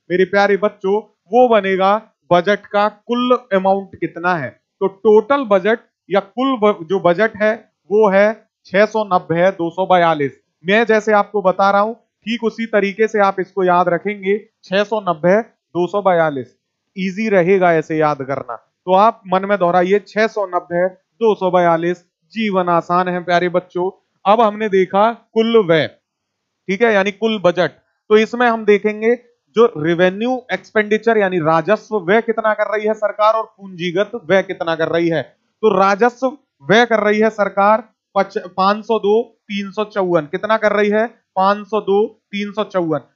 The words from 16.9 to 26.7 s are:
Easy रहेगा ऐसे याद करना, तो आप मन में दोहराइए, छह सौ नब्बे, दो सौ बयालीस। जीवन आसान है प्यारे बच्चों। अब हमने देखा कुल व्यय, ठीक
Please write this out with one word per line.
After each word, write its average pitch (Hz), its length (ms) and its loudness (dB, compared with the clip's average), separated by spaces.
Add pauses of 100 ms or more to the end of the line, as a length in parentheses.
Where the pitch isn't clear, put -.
Easy 190 320 -6
रहेगा 180 440 4
ऐसे 160 240 -2
याद 151 260 0
करना, 127 380 -10 (260)
तो 180 80 0
आप 214 320 2
मन 190 180 -2
में 202 140 0
दोहराइए, 180 420 2
छह 214 260 -2
सौ 220 200 -6
नब्बे, 175 400 -4
दो 208 480 -2
सौ 190 160 -2
बयालीस। 170 520 0 (300)
जीवन 196 360 -2
आसान 175 380 0
है 180 160 -4
प्यारे 175 260 0
बच्चों। 180 400 -4 (360)
अब 214 160 4
हमने 214 280 -2
देखा 196 420 0
कुल 226 500 0
व्यय, 160 260 2 (800)
ठीक 190 140 -4